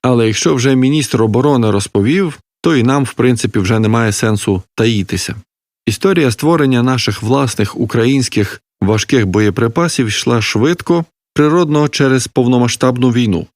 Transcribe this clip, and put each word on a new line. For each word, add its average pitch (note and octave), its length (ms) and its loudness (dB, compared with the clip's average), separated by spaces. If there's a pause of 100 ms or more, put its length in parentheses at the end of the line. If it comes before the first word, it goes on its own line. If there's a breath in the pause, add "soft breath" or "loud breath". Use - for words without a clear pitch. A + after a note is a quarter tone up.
Але A#2+ 240 2
якщо C#3+ 280 0
вже C3 220 2
міністр C3 460 0
оборони A#2+ 480 2
розповів, A#2+ 680 -2 (220)
то E3 160 2
і A#2+ 60 2
нам, C3+ 220 2
в - 80 -8
принципі, A#2+ 460 0
вже G#2 200 0
немає A2 340 2
сенсу G#2 500 -2 (120)
таїтися. A2 600 -2 (520)
Історія E3 440 0
створення C#3 520 0
наших B2 400 -2
власних A#2+ 580 -2
українських A#2+ 840 -2 (180)
важких G#2+ 460 0
боєприпасів A2+ 800 0
йшла A#2 360 -2
швидко, E3 600 0 (300)
природно, D3+ 540 2
через C3 380 0
повномасштабну B2 840 0
війну. A2 460 -2